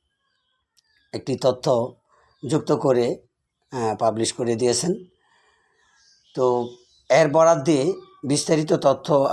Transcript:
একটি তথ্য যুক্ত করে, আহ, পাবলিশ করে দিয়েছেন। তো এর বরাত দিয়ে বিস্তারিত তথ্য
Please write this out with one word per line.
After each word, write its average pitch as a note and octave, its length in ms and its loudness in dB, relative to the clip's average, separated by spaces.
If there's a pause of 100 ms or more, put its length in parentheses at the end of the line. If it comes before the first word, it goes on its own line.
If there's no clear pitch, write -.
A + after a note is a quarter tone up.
(1160)
একটি - 280 -8
তথ্য - 240 -2 (760)
যুক্ত D3 340 -2
করে, B2 300 2 (680)
আহ, A2+ 240 -2
পাবলিশ A2+ 360 -2
করে A#2+ 240 -4
দিয়েছেন। B2 360 0 (1400)
তো C3 100 0 (640)
এর D#3 180 6
বরাত D#3+ 360 4
দিয়ে C#3+ 200 2 (400)
বিস্তারিত D3+ 480 0 (140)
তথ্য C3+ 200 0 (260)